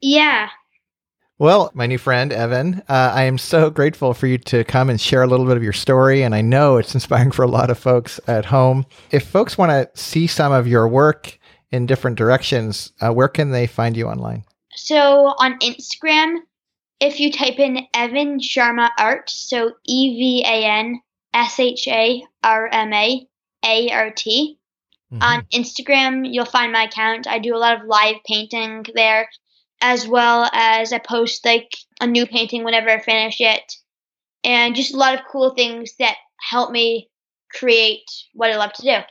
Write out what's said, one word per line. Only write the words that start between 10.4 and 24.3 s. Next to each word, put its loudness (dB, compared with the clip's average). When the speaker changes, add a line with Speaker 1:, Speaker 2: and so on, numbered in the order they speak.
Speaker 2:
of 4
your 4
work 2
in -2
different -2
directions, 0
uh, 0
where 2
can -2
they 0
find -2
you -6
online? -8
Speaker 1:
So 4
on 0
Instagram, -2
if 0
you 2
type -4
in 0
Evan -2
Sharma 0
Art, -2
so -4
E 0
V 0
A -2
N -2
S -2
H -2
A 0
R 0
M -2
A -2
A 2
R -2
T, -4